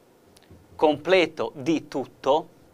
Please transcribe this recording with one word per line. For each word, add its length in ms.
completo 800
di 320
tutto, 600